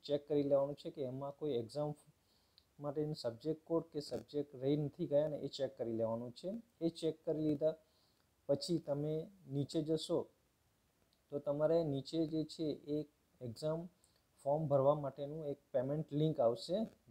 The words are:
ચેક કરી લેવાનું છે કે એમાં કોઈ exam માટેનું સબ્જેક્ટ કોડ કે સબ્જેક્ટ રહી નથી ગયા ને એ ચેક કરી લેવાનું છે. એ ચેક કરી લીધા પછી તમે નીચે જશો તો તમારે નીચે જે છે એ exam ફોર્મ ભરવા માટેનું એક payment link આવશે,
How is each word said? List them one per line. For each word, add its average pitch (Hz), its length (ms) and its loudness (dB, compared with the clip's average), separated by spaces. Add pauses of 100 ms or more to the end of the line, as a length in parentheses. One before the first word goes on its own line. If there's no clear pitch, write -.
ચેક 143 240 0
કરી 147 160 2
લેવાનું 139 320 2
છે - 140 -12
કે 156 120 -8
એમાં 135 380 -6
કોઈ 151 140 -2
exam 123 360 -2 (880)
માટેનું 147 360 -4
સબ્જેક્ટ 135 480 -4
કોડ 165 200 0
કે 156 180 -8
સબ્જેક્ટ - 540 -8
રહી 135 220 2
નથી 151 280 -2
ગયા 143 220 4
ને 147 100 -4
એ 143 100 -6
ચેક 135 300 -4
કરી 117 160 -2
લેવાનું 113 380 0
છે. - 180 -8 (320)
એ 165 80 2
ચેક 160 340 -2
કરી 156 180 0
લીધા 151 340 2 (720)
પછી 156 300 2
તમે 147 340 -2 (380)
નીચે 143 300 0
જશો 156 380 0 (1080)
તો 143 100 -10
તમારે 151 440 2
નીચે 143 440 -2
જે 160 160 -2
છે 156 240 -4 (200)
એ 147 100 0 (440)
exam 151 380 -4 (680)
ફોર્મ 151 220 2
ભરવા 139 280 6
માટેનું 147 500 -6
એક 143 140 -4 (120)
payment 139 400 0
link 151 280 4
આવશે, 120 380 4 (340)